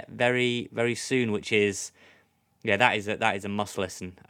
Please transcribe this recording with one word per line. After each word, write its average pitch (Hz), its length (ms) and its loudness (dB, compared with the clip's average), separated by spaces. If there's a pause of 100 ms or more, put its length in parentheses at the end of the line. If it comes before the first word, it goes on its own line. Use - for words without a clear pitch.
very, 123 640 0
very 117 240 0
soon, 120 380 0
which - 180 -4
is, 104 400 2 (720)
yeah, 104 140 2
that 113 180 6
is 104 140 -4
a, 104 80 -2
that 107 180 0
is 98 80 -8
a 101 60 -6
must 101 280 -4
listen. 92 400 -8 (120)